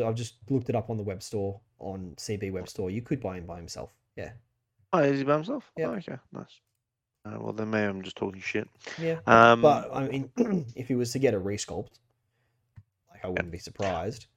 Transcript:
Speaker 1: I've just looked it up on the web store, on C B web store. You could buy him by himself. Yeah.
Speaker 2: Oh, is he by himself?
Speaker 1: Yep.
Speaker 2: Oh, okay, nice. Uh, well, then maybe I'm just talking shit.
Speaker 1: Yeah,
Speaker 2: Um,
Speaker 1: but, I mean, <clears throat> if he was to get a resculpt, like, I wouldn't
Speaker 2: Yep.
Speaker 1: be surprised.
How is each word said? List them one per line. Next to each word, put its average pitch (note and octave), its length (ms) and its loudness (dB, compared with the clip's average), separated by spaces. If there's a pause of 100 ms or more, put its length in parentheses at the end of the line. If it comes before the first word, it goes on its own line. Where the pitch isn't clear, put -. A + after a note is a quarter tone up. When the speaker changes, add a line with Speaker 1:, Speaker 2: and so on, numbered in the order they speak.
Speaker 1:
I've A2+ 120 0
just A#2+ 180 -8 (160)
looked B2+ 180 0
it A#2+ 60 0
up A2+ 160 -2
on A2+ 60 -2
the G#2+ 60 -4
web G2+ 200 -6
store, G2 380 -4 (180)
on F#2 400 -10
C G#2+ 180 -6
B F#2+ 140 -4
web F#2 180 -6
store. F#2 220 -4
You G#2+ 120 -4
could C3 180 -4
buy F#2 180 -6
him E2+ 80 -12
by E2+ 100 -10
himself. - 380 -12 (220)
Yeah. E2+ 160 -10 (600)
Speaker 2:
Oh, F#3 60 4
is C#3 200 4
he C3+ 60 -2
by C#3+ 100 4
himself? G3+ 440 -4
Speaker 1:
Yep. D#3+ 100 -2
Speaker 2:
Oh, - 60 -4
okay, E3+ 240 -8 (140)
nice. - 280 -14 (640)
Uh, G#2+ 160 -10
well, A2 120 -6
then A2 180 -4
maybe G#2+ 160 2
I'm F#2+ 160 -2
just F#2+ 140 -12
talking F#2+ 240 -6
shit. - 280 -4 (300)
Speaker 1:
Yeah, E3 280 -2
Speaker 2:
Um, A#2 360 10
Speaker 1:
but, C#3 320 6
I C3+ 140 -2
mean, C3+ 280 -4
<clears throat> F#3+ 400 0
if B2 120 -8
he C3 80 2
was A#2+ 160 0
to C3+ 80 -2
get B2 140 6
a G2 60 0
resculpt, G2+ 500 -6 (1200)
like, - 140 -16
I G2 40 -6
wouldn't F2+ 180 -2
Speaker 2:
Yep. E2 60 -12
Speaker 1:
be F2 60 -12
surprised. F#2 680 -6 (100)